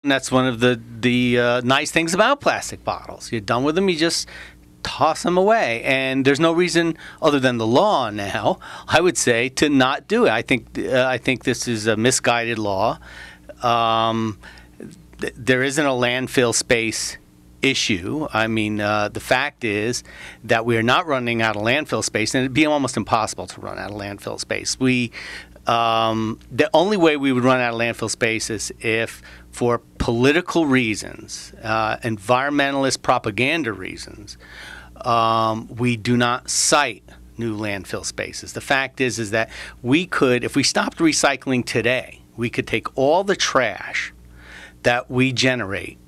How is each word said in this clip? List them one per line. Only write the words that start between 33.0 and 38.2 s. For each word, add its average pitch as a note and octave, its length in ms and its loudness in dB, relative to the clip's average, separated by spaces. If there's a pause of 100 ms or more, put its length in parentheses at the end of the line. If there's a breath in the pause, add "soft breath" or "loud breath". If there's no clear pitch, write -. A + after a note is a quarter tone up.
propaganda B2 720 -2
reasons, F#2 640 -14 (680 loud breath)
um, A2+ 600 2
we B2 280 -2
do A2+ 220 0
not A#2+ 320 0
cite C#3 540 2 (340)
new A2+ 180 -4
landfill G2+ 480 -6
spaces. - 480 -10